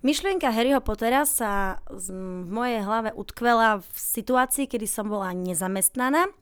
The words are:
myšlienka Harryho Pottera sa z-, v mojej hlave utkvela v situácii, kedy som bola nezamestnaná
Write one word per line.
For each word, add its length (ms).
myšlienka 480
Harryho 280
Pottera 440
sa 640
z-, 240
v 80
mojej 320
hlave 320
utkvela 640
v 60
situácii, 720
kedy 160
som 240
bola 240
nezamestnaná 960